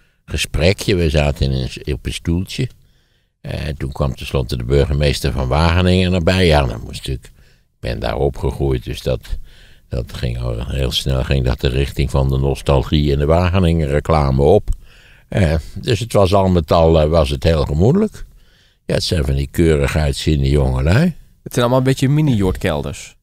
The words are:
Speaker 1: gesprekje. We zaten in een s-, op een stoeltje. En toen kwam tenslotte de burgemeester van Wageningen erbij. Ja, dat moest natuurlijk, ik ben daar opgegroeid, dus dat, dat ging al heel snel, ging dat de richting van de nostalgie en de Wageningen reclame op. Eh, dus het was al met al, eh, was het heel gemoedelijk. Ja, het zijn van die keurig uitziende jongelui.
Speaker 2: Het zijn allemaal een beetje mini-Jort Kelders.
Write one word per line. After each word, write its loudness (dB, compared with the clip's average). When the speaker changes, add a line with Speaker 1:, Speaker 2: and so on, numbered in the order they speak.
Speaker 1:
gesprekje. 0
We 2
zaten 0
in -2
een -4
s-, -8
op -8
een -6
stoeltje. -4
En -8
toen -8
kwam -4
tenslotte -4
de -6
burgemeester 0
van -4
Wageningen 2
erbij. 2
Ja, 4
dat -4
moest -12
natuurlijk, -8
ik -20
ben -6
daar -4
opgegroeid, -2
dus -10
dat, -2
dat -8
ging -6
al -6
heel -2
snel, -2
ging 0
dat -2
de 2
richting -2
van 0
de 0
nostalgie 0
en 0
de 0
Wageningen 2
reclame 2
op. 4
Eh, 2
dus -2
het -8
was 4
al 4
met 2
al, 4
eh, 2
was 2
het -4
heel 2
gemoedelijk. 0
Ja, -4
het -2
zijn -2
van 0
die -2
keurig 2
uitziende 0
jongelui. 2
Speaker 2:
Het -12
zijn 2
allemaal 2
een 2
beetje 0
mini-Jort 2
Kelders. -4